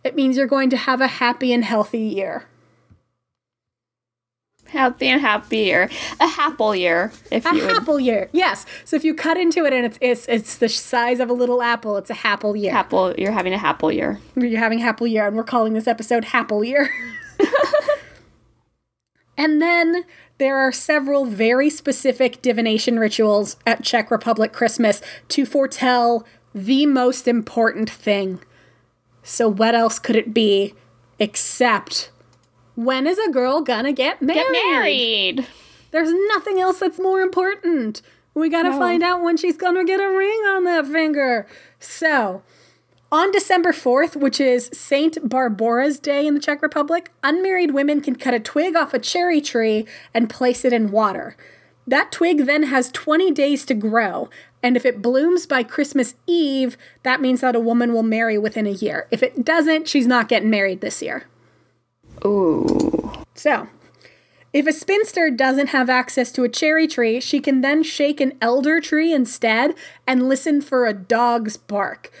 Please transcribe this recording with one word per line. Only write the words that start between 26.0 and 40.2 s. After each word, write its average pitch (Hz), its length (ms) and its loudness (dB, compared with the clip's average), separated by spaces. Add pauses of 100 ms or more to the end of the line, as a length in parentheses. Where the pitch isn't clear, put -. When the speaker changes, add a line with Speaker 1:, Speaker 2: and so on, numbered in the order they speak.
Speaker 1:
the 262 320 2
most 254 400 2
important 226 640 0
thing. 196 480 -2 (840)
So - 240 0
what 220 260 2
else 226 240 2
could - 180 -2
it 220 160 -2
be 202 420 2 (440)
except - 920 -2 (680)
when 262 300 -2
is 359 120 0
a 427 120 0
girl 262 320 0
gonna 254 300 -2
get 277 300 -2
married? 294 140 0
Speaker 2:
Get 508 160 0
married. 254 960 0 (440)
Speaker 1:
There's 320 220 0 (160)
nothing 403 320 -2
else 370 180 0
that's - 220 -2
more 381 200 0
important. 370 840 -2 (320)
We 320 140 0
gotta 330 220 0
Speaker 2:
No. 269 80 -2
Speaker 1:
find 349 240 2
out 359 200 0
when 339 140 2
she's 349 200 -2
gonna 359 280 0
get 381 160 0
a 392 100 0
ring 392 360 0